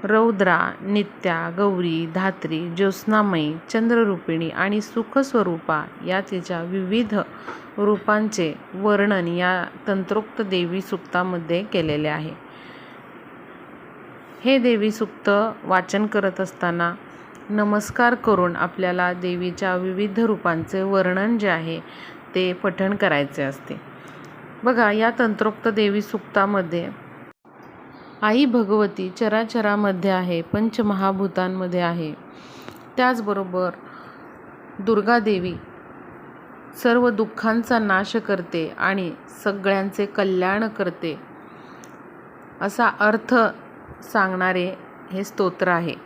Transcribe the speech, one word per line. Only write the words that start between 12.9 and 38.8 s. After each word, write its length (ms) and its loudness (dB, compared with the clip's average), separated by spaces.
हे 140 6
देवी 320 4
सूक्त 400 -4
वाचन 420 0
करत 340 -2
असताना 540 -2
नमस्कार 640 2
करून 420 2
आपल्याला 560 0
देवीच्या 640 -2
विविध 440 -2
रूपांचे 600 0
वर्णन 560 2
जे 100 2
आहे 320 -2
ते 180 2
पठण 420 0
करायचे 480 0
असते. 380 -8
बघा, 280 4
या 260 4
तंत्रोक्त 500 0
देवी 340 2
सूक्तामध्ये 1000 -2
आई 200 6
भगवती 680 2
चराचरामध्ये 1000 0
आहे, 320 0
पंचमहाभूतांमध्ये 1400 0
आहे. 340 -2
त्याचबरोबर 720 0
दुर्गा 400 4
देवी 360 0
सर्व 280 4
दुःखांचा 680 0
नाश 380 0
करते 600 -2
आणि 340 0